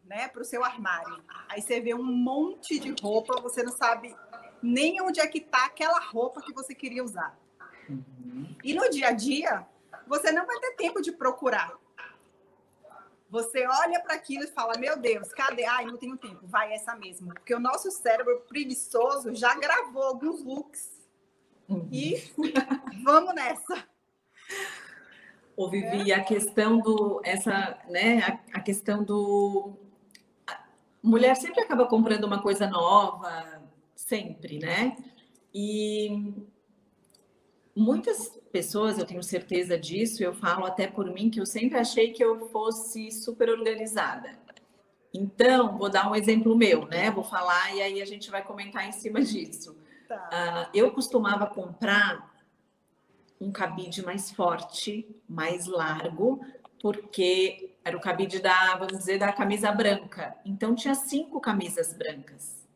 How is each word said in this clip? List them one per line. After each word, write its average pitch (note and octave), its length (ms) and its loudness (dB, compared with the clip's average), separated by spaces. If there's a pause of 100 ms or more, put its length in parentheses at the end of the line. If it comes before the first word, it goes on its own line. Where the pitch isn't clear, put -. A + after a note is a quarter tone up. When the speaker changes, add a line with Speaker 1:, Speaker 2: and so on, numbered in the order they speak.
Speaker 1:
né, A3 240 -6
pro - 160 -12
seu B3 180 -4
armário, F#3+ 580 -4 (280)
aí G#3 120 -8
você A#3+ 200 0
vê A#3 120 -2
um A#3+ 100 -4
monte C4 760 0
de A#3 220 -6
roupa, A3 400 0
você A#3+ 200 -6
não B3 120 -4
sabe A#3 420 -2 (460)
nem D4+ 400 2
onde F#4 180 -2
é D4+ 80 4
que D#4 140 -6
tá B3+ 240 2
aquela D#4+ 340 0
roupa B3 420 -4
que C4+ 120 -14
você C4 200 -12
queria B3+ 300 -8
usar. F3 340 -8 (520)
Speaker 2:
Uhum. C3 720 -12
Speaker 1:
E C#4 100 -4
no A#4 160 2
dia C4+ 200 2
a - 20 4
dia, B3+ 560 0 (400)
você D4 240 2
não F4 140 2
vai A#4+ 140 -4
ter B4+ 160 -6
tempo E4+ 260 -2
de D#4+ 100 -4
procurar. B3+ 600 0 (1600)
Você A#3 380 -2
olha E4+ 320 2
pra D#4+ 160 -2
aquilo C#4+ 300 -8
e - 20 -14
fala, A3+ 300 -4
"Meu C#4 200 -2
Deus, A3+ 360 -2
cadê? A#3+ 320 -2
Ai, A#3+ 200 0
não A#3+ 120 -10
tenho B3+ 200 -12
tempo, F#3+ 300 -18
vai G#3+ 260 -2
essa A3+ 220 -8
mesmo." F3+ 380 -14
Porque - 200 -6
o A#3+ 60 -2
nosso C#4 320 -2
cérebro B3 560 2
preguiçoso B3+ 880 -2
já A#3+ 200 4
gravou C#4+ 480 0
alguns C4+ 380 -2
looks. C4+ 480 -10 (800)
Speaker 2:
Uhum. F3 240 -4
Speaker 1:
E C#4+ 240 -2 (220)
<laughs> C4 680 -2
vamos E4 320 6
nessa. C4+ 500 -4 (1700)
Speaker 2:
Ô, F#3 100 -2
Vivi, G3 440 0
Speaker 1:
É. - 20 6
Speaker 2:
a F#3+ 100 2
questão G#3+ 540 4
do, G#3+ 480 2
essa, G3 540 0 (100)
né, G#3+ 320 4 (320)
a, F#3+ 60 -6
a - 20 -8
questão G#3 420 -2
do, G3+ 680 2 (720)
a - 100 -10 (460)
mulher A#3 340 8
sempre - 260 0
acaba B3+ 260 4
comprando A3 380 4
uma G3+ 180 -2
coisa G3 240 2
nova, F3 920 2 (360)
sempre, - 640 -8
né? F#3 360 0 (560)
E G#3 800 -4 (1400)
muitas A#3+ 640 2 (120)
pessoas, G3+ 480 0
eu F3 60 -2
tenho F3 180 -10
certeza F3+ 560 -2
disso, G3 440 -2
eu F3 80 0
falo F#3 320 0
até F#3 220 -2
por F#3+ 260 -4
mim, G#3 200 0
que A3 80 -4
eu F#3+ 60 -2
sempre A#3+ 340 0
achei A3+ 340 2
que B3 100 2
eu A3+ 260 2
fosse A3 640 -4
super A3+ 380 0
organizada. A3 880 -2 (760)
Então, A3 640 4
vou G3 140 -2
dar G3 220 4
um A3 40 0
exemplo A3 400 6
meu, F3 300 8
né? F3 240 0
Vou F#3+ 140 -2
falar F3+ 500 0
e G3 80 -2
aí G3 180 -2
a G3 60 -6
gente G3+ 240 -12
vai G3 140 -6
comentar G3+ 440 -8
em G#3+ 40 -10
cima A3 320 -2
disso. G3 520 -6 (320)
Speaker 1:
Tá. F#3+ 240 -10
Speaker 2:
Ah, E3+ 400 -2
eu A3 200 6
costumava G#3 560 0
comprar G3 840 0 (1080)
um G3 120 -6
cabide F3+ 520 -4
mais F#3+ 280 -6
forte, F#3+ 760 -2 (220)
mais E3 380 -2
largo, E3 760 0 (380)
porque F#3+ 920 0 (120)
era E3+ 120 -4
o E3 60 -8
cabide F#3 380 -2
da, F#3 380 6
vamos F#3+ 200 -4
dizer, F#3+ 220 0
da G3+ 120 4
camisa G3+ 400 0
branca. G3+ 640 0 (100)
Então, G#3+ 300 0
tinha C4+ 200 0
cinco D4 440 -4
camisas F#3 540 -2
brancas. - 640 -10 (180)